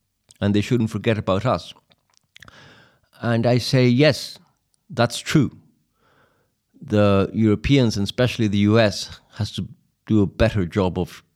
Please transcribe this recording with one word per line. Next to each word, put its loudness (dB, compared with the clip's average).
and 0
they 0
shouldn't -2
forget -2
about -2
us. -4
And -2
I 2
say, 2
yes, 2
that's -2
true. 0
The 2
Europeans, 2
and -2
especially -2
the -2
U 4
S, -2
has -6
to -10
do 4
a 0
better -2
job -2
of -8